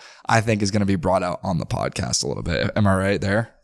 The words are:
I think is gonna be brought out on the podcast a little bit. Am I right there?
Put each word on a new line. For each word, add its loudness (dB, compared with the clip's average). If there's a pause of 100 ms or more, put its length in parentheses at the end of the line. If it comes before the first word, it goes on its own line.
(280)
I 4
think 0
is 0
gonna 0
be 2
brought 2
out -4
on -2
the -2
podcast -4
a -4
little -6
bit. -2
Am 2
I 4
right 0
there? 0 (120)